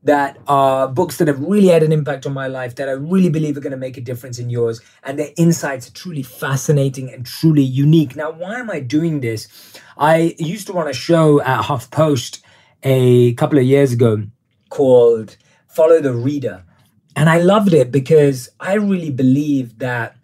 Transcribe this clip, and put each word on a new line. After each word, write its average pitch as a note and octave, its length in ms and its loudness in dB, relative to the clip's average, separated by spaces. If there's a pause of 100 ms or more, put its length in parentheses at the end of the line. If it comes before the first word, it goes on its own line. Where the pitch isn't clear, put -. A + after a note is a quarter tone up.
that C#3+ 420 0
are C3+ 420 2
books E3 300 -4
that E3+ 100 2
have C3+ 120 -2
really F#3+ 280 2
had E3 140 6
an D#3 100 2
impact C#3+ 320 -4
on C#3+ 80 -6
my C3+ 140 -8
life B2+ 300 -8
that C#3 120 -8
I C3+ 40 -4
really E3+ 380 0
believe D3+ 260 -2
are C#3+ 40 -10
gonna C#3 160 -8
make C3 200 -10
a C3+ 40 -16
difference B2 380 -12
in B2 100 -10
yours. A#2 320 -4 (220)
And C#3 160 -10
their D3 180 -6
insights D#3+ 520 -2
are - 40 -20
truly D#3 300 -12
fascinating C3+ 920 -4
and B2 140 -14
truly D#3 360 0
unique. C#3 520 2
Now, D#3 160 -8
why F3+ 300 -10
am A3+ 100 -12
I F3 80 -8
doing D3+ 420 -4
this? A2+ 280 -8 (500)
I E3 400 2
used F#3 300 -8
to G3+ 40 -12
run E3 160 -4
a C3+ 40 -8
show D#3 500 2
at B2+ 220 -2
HuffPost D3 760 -4 (440)
a B2 500 4
couple D3+ 240 0
of B2+ 60 4
years C3+ 280 4
ago A2+ 320 0 (460)
called A#2+ 680 2 (300)
Follow E3 340 4
the C#3 120 -2
Reader. A#2+ 520 -6 (500)
And D3+ 140 2
I E3 100 4
loved F#3+ 360 4
it B2+ 180 2
because C#3 560 2 (100)
I F#3 160 -4
really F#3+ 360 -2
believe C3 680 0
that B2 440 -6